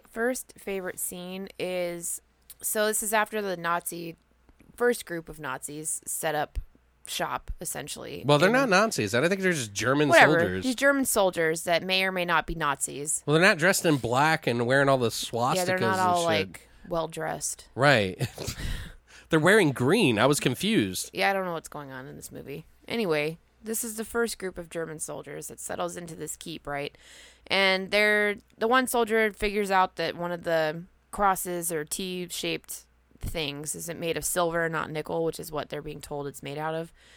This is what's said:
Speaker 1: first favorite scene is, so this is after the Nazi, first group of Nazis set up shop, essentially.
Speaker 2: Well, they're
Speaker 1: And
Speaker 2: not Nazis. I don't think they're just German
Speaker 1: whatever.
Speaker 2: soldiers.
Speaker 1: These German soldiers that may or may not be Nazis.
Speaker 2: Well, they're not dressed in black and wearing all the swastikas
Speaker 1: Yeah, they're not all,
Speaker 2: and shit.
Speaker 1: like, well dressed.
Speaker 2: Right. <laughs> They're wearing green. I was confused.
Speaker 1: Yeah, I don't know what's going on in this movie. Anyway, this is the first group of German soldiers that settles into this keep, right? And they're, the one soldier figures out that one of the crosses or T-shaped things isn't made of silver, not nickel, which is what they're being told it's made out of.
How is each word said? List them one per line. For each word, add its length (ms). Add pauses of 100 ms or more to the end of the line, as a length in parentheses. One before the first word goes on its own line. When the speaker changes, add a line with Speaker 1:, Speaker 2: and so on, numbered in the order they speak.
Speaker 1:
first 480
favorite 440
scene 480 (100)
is, 640 (400)
so 260
this 160
is 80
after 300
the 160
Nazi, 580 (600)
first 280
group 220
of 140
Nazis 640
set 280
up 260 (480)
shop, 440 (100)
essentially. 640
Speaker 2:
Well, 140
they're 100
Speaker 1:
And 80
Speaker 2:
not 120
Nazis. 440
I 60
don't 100
think 140
they're 100
just 200
German 360
Speaker 1:
whatever. 300
Speaker 2:
soldiers. 240
Speaker 1:
These 120
German 300
soldiers 600
that 180
may 200
or 80
may 140
not 220
be 80
Nazis. 720
Speaker 2:
Well, 80
they're 120
not 120
dressed 260
in 120
black 500
and 180
wearing 240
all 80
the 120
swastikas 460
Speaker 1:
Yeah, 100
they're 120
not 220
all, 280
Speaker 2:
and 120
shit. 80
Speaker 1:
like, 220 (200)
well 180
dressed. 680
Speaker 2:
Right. 520 (520)
<laughs> 500
They're 100
wearing 320
green. 480
I 80
was 120
confused. 720
Speaker 1:
Yeah, 200
I 20
don't 120
know 80
what's 140
going 240
on 160
in 80
this 160
movie. 340 (220)
Anyway, 520 (220)
this 220
is 120
the 100
first 320
group 200
of 120
German 300
soldiers 480
that 120
settles 380
into 180
this 200
keep, 320
right? 280 (520)
And 420
they're, 460 (240)
the 80
one 200
soldier 460
figures 380
out 240
that 200
one 160
of 120
the 400 (280)
crosses 600
or 120
T-shaped 1040 (340)
things 540
isn't 260
made 180
of 80
silver, 440
not 220
nickel, 320
which 160
is 120
what 180
they're 120
being 200
told 260
it's 160
made 160
out 160
of. 180 (240)